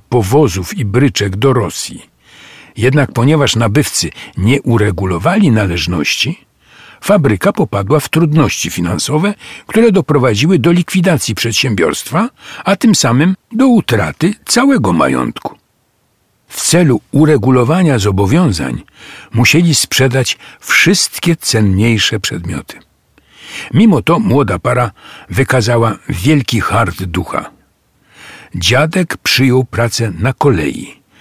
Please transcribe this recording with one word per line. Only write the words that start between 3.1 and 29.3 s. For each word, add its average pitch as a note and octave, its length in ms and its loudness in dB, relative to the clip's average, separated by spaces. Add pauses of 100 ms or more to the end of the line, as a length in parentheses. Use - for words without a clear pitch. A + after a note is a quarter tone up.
ponieważ C#3 440 2
nabywcy A2 540 0 (280)
nie A2 240 2
uregulowali G#2 880 0
należności, F2 960 -2 (560)
fabryka D3+ 520 2
popadła C#3 460 -2
w - 100 -6
trudności D#3 600 0
finansowe, C3 640 -2 (340)
które A3+ 240 2
doprowadziły C#3+ 680 2
do E3 120 2
likwidacji F3 640 0
przedsiębiorstwa, A2+ 920 -2 (360)
a G3 100 0
tym A3 200 2
samym D3 400 2 (160)
do A#3+ 160 2
utraty E3+ 640 0 (120)
całego A#3 480 2
majątku. B1+ 720 -4 (920)
W - 80 -10
celu D#3 400 2 (100)
uregulowania C3+ 880 2
zobowiązań G2 840 0 (500)
musieli D3 420 2
sprzedać C3 640 0 (220)
wszystkie - 760 0
cenniejsze G#2+ 840 0
przedmioty. F2 600 -10 (960)
Mimo F3 280 4
to - 180 0
młoda B2 400 0
para B2 320 -2 (380)
wykazała A#2 680 0 (120)
wielki A#2+ 520 0
hart G2+ 420 -2
ducha. F2 480 -6 (1040)
Dziadek D3+ 640 0
przyjął B2+ 480 2